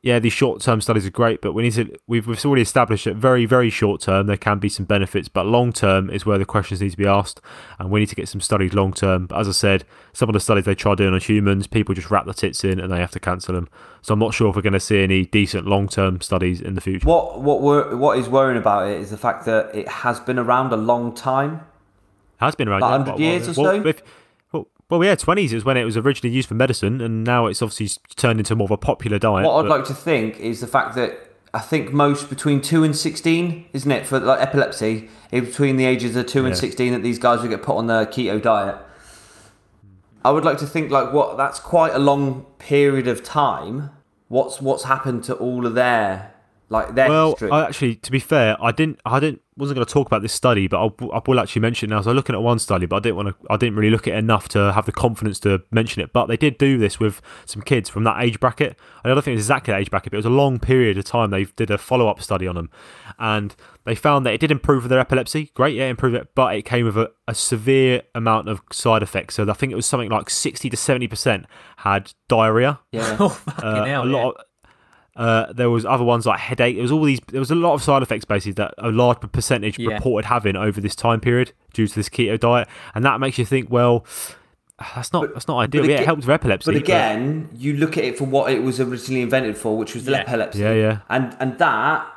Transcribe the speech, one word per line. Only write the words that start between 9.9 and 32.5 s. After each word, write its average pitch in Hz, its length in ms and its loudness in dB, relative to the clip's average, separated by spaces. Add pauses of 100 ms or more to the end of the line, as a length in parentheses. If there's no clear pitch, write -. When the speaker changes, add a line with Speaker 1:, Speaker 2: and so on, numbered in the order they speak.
Speaker 1:
some 117 160 2
of 107 60 4
the 101 60 4
studies 101 260 2
they 98 100 2
try 101 180 2
doing 95 200 4
on 92 60 2
humans, 98 460 2
people 101 300 0
just 92 160 -6
wrap 101 140 0
their 92 80 -8
tits - 280 -4
in 95 160 0
and 92 140 -4
they 87 80 -2
have 90 100 -4
to - 100 -12
cancel 90 360 -4
them. 85 120 -6 (340)
So 107 120 0
I'm 104 60 2
not 110 140 0
sure 110 160 4
if 92 40 -4
we're 101 80 -2
gonna 98 160 2
see 101 240 2
any 95 240 2
decent 101 400 0
long-term 98 540 0
studies 90 400 -2
in 95 160 -8
the 90 40 -4
future. 95 280 -2
Speaker 2:
What, 160 340 2
what 143 180 2
wor-, 143 360 2
what 127 220 2
is 120 100 -4
worrying 131 280 2
about 101 320 2
it 95 120 -4
is 98 100 -10
the 107 80 -10
fact - 280 -4
that 110 280 0
it 107 140 -6
has - 320 -4
been 127 180 -2
around 123 340 0
a 113 40 0
long 120 360 0
time. 135 420 -2
Speaker 1:
It 160 60 -12 (800)
has 139 160 -2
been 120 140 -4
around, 98 140 2
Speaker 2:
Like 120 60 2
Speaker 1:
yeah, 104 100 2
Speaker 2:
hundred 135 60 0
Speaker 1:
quite 131 100 -6
a - 40 -6
while, - 20 -2 (120)
Speaker 2:
years 175 160 -2
Speaker 1:
yeah. 170 40 -6
Speaker 2:
or 143 120 0
Speaker 1:
Well, 196 180 2
Speaker 2:
so? 160 60 0
Speaker 1:
if, - 140 -4 (500)
well, 156 160 -8 (220)
well, 170 140 2
yeah, 196 120 4
twenties 170 360 0
is 113 140 -2
when 135 100 2
it 120 80 2
was 113 140 -2
originally 123 360 0
used 131 140 0
for 107 60 -6
medicine, 120 480 0
and 113 200 -4
now 120 240 2
it's 98 140 -2
obviously 110 260 -4
s-, - 120 -6 (180)
turned 117 240 2
into 107 160 0
more 110 80 0
of 98 60 -4
a 104 80 2
popular - 400 -2
diet, 101 260 2
Speaker 2:
What 143 120 4 (100)
I'd - 20 0
Speaker 1:
but 147 120 2
Speaker 2:
like - 80 -6
to 139 60 -6
think 117 460 -2
is 113 220 -6
the 120 40 -8
fact 117 280 0
that - 340 -4 (240)
I 113 60 -4
think 160 340 -4
most 143 380 0
between 139 320 0